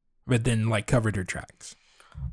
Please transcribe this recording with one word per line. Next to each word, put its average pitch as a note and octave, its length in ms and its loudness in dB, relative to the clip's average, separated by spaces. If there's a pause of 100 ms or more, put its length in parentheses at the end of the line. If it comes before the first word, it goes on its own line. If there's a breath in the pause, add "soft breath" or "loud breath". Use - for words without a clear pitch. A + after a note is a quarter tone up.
(260)
But A#2+ 180 2
then, A2+ 240 2
like, G#2+ 180 0
covered A2 300 2
her F#2+ 80 -2
tracks. - 520 -12 (560 loud breath)